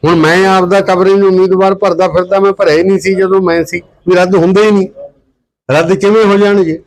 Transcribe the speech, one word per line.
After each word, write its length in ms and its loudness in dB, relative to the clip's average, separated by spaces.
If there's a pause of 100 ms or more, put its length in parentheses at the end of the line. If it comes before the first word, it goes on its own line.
ਹੁਣ 100 2
ਮੈਂ 320 2
ਆਪ 180 2
ਦਾ 160 0
ਕਵਰਿੰਗ 440 0
ਉਮੀਦਵਾਰ 500 0
ਭਰਦਾ 340 -2
ਫਿਰਦਾ, 320 -2
ਮੈਂ 120 0
ਭਰਿਆ 220 0
ਹੀ 80 0
ਨਹੀਂ 160 0
ਸੀ 160 -2
ਜਦੋਂ 280 0
ਮੈਂ 220 -2
ਸੀ, 160 -12 (280)
ਵੀ 80 2
ਰੱਦ 200 0
ਹੁੰਦੇ 260 2
ਹੀ 80 2
ਨਹੀਂ। 180 0 (840)
ਰੱਦ 240 0
ਕਿਵੇਂ 300 0
ਹੋ 120 2
ਜਾਣਗੇ? 500 0